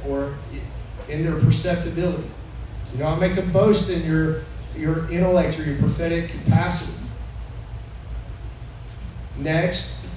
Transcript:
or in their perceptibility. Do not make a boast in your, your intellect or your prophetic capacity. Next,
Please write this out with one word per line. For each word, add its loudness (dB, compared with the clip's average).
or -2
in -2
their 2
perceptibility. 2
Do -4
not 0
make 4
a 0
boast 6
in 0
your, 2
your 0
intellect 4
or -4
your 0
prophetic 2
capacity. 2
Next, 0